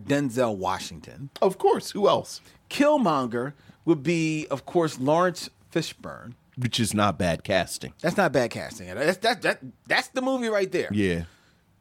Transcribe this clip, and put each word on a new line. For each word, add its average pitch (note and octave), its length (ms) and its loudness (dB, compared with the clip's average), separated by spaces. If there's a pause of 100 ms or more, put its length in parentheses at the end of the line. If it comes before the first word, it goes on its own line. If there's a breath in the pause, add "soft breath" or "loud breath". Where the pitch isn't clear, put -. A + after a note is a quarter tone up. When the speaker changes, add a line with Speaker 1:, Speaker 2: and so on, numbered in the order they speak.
Speaker 1:
Denzel B2 500 0
Washington. F#2 760 -6 (120)
Speaker 2:
Of F#3+ 160 2
course. F4 340 2
Who G3 160 2
else? B2 320 0 (300 soft breath)
Speaker 1:
Killmonger D3 840 2 (320 soft breath)
would D#3 180 2
be, D#3 480 0
of C3+ 160 -6
course, E3 320 0
Lawrence E3 520 0 (220)
Fishburne. G2 640 -8 (220)
Speaker 2:
Which B2 220 -2
is G#2+ 160 0
not G#2 240 4
bad E2+ 240 0
casting. F2+ 580 -2
Speaker 1:
That's E3 160 -2
not F3+ 140 2
bad B2+ 220 0
casting. F2+ 420 -10
That's, D#3 240 0
that, A3+ 240 -2
that, G3 160 0 (300)
that's G#3+ 200 0
the C4 140 -4
movie B3+ 260 0
right G3+ 220 0
there. C#3+ 220 -2
Speaker 2:
Yeah. F2+ 320 2 (560 soft breath)